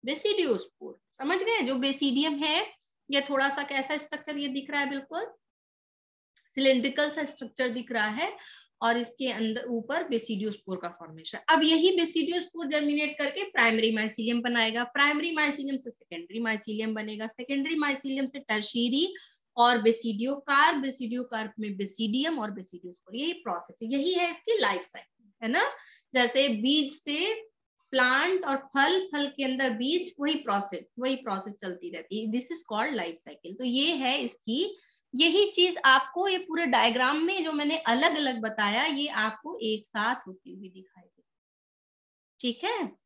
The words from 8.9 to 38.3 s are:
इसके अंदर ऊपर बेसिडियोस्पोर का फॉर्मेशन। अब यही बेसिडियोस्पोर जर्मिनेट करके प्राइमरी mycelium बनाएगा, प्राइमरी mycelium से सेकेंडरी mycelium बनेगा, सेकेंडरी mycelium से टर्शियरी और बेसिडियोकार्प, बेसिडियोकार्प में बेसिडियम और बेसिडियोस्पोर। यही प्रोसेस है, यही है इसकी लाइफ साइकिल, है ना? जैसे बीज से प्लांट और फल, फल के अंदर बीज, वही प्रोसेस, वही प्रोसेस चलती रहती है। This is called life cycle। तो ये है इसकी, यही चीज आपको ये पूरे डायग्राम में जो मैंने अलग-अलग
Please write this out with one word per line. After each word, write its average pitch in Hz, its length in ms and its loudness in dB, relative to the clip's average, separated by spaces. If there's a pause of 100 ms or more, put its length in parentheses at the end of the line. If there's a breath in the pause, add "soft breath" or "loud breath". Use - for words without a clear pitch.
इसके 247 360 -4
अंदर 220 320 -2
ऊपर 247 440 -4
बेसिडियोस्पोर 214 680 -4
का 175 120 -8
फॉर्मेशन। 160 500 -14 (100)
अब 320 140 8
यही 330 340 6
बेसिडियोस्पोर 339 680 -2
जर्मिनेट 294 520 0
करके 294 240 -2
प्राइमरी 226 500 2
mycelium 220 500 -2
बनाएगा, 233 420 0
प्राइमरी 294 520 0
mycelium 285 420 0
से 240 120 -10
सेकेंडरी 175 500 -12
mycelium 220 540 -4
बनेगा, 214 320 -8
सेकेंडरी 277 480 -4
mycelium 277 580 -2
से 285 60 -12
टर्शियरी 240 760 0 (420 loud breath)
और 240 260 6
बेसिडियोकार्प, 269 960 2
बेसिडियोकार्प 240 840 -6
में 208 160 -4
बेसिडियम 226 640 0
और 214 120 -4
बेसिडियोस्पोर। 185 680 -14
यही 302 160 -4
प्रोसेस - 500 -8
है, 220 60 -8
यही 277 260 2
है 349 160 2
इसकी 440 280 -2
लाइफ 196 240 2
साइकिल, - 480 -20 (120)
है 226 80 -2
ना? 403 200 2 (440 loud breath)
जैसे 254 340 4
बीज 269 440 2
से 381 540 -4 (440)
प्लांट 277 540 4
और 269 120 0
फल, 320 560 2
फल 285 140 0
के 277 180 -4
अंदर 262 260 0
बीज, 269 500 -2
वही 302 140 0
प्रोसेस, 196 500 -2 (140)
वही 262 180 0
प्रोसेस 208 380 -6
चलती 180 360 -8
रहती 165 300 -8
है। 220 120 -4
This 247 120 -2
is 330 300 -10
called 247 260 -2
life 170 180 -6
cycle। 165 400 -16
तो 254 60 -6
ये 269 300 2
है 262 260 0
इसकी, 262 560 -4 (380 loud breath)
यही 339 360 6
चीज 359 340 2
आपको 269 440 6
ये 370 100 0
पूरे 339 280 -2
डायग्राम 247 500 4
में 339 280 0
जो 320 80 -2
मैंने 294 260 0
अलग-अलग 277 600 2